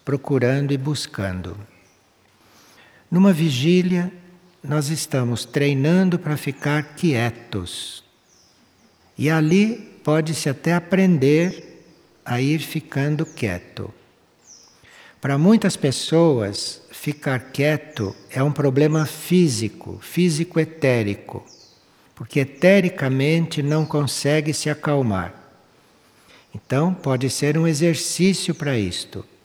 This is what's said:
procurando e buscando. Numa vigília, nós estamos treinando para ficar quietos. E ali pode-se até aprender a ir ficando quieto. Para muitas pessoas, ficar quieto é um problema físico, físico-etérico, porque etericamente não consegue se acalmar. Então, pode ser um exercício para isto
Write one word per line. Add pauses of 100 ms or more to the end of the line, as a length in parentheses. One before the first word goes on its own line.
procurando
e
buscando. (1500)
Numa
vigília, (500)
nós
estamos
treinando
para
ficar
quietos. (1120)
E
ali
pode-se
até
aprender (420)
a
ir
ficando
quieto. (1300)
Para
muitas
pessoas,
ficar
quieto (160)
é
um
problema
físico,
físico-etérico, (680)
porque
etericamente
não
consegue
se
acalmar. (1200)
Então,
pode
ser
um
exercício
para
isto (200)